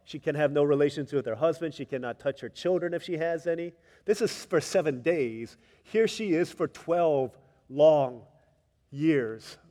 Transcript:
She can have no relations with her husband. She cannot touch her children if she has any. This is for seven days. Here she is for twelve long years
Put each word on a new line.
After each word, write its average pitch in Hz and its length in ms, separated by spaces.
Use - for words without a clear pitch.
She - 140
can 147 180
have 147 160
no 143 100
relations 147 500
with 135 140
her 113 80
husband. 160 400
She 143 100
cannot 123 360
touch 139 200
her 120 80
children 175 460
if 165 80
she 175 140
has 165 300
any. 170 260
This - 180
is - 220
for 165 160
seven 147 420
days. 117 540
Here 220 260
she 208 240
is 175 180
for 165 160
twelve 156 720
long 135 540
years 139 680